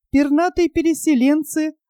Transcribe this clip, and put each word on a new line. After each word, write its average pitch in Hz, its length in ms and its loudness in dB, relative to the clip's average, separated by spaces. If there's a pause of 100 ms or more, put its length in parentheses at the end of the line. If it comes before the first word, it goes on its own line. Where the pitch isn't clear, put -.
(100)
пернатые 302 600 0
переселенцы 311 1040 0 (140)